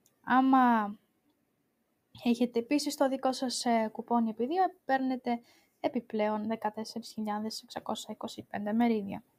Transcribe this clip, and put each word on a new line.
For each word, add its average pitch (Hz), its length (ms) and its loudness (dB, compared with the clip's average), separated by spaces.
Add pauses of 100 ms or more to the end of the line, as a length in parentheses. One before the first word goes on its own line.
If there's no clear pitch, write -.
(240)
άμα 247 720 4 (1300)
έχετε 240 340 2
επίσης 285 360 0
το 277 140 2
δικό 262 240 -2
σας, 254 320 -4
ε, 226 280 2
κουπόνι 233 380 0
επί 226 160 -2
δύο, 349 160 2 (220)
παίρνετε 262 560 0 (440)
επιπλέον 214 640 -2
δεκατέσσερις 220 680 -6
χιλιάδες 214 500 -6
εξακόσια - 520 -8
είκοσι - 280 -12
πέντε - 300 -6
μερίδια. 220 500 0 (160)